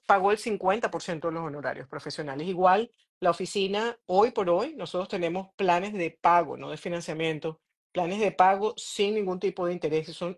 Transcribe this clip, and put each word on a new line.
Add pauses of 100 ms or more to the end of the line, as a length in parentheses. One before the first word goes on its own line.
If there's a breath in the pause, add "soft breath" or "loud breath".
pagó
el
cincuenta
por
ciento
de
los
honorarios
profesionales.
Igual, (300)
la
oficina,
hoy
por
hoy,
nosotros
tenemos
planes
de
pago,
no
de
financiamiento, (320)
planes
de
pago
sin
ningún
tipo
de
interés,
y
son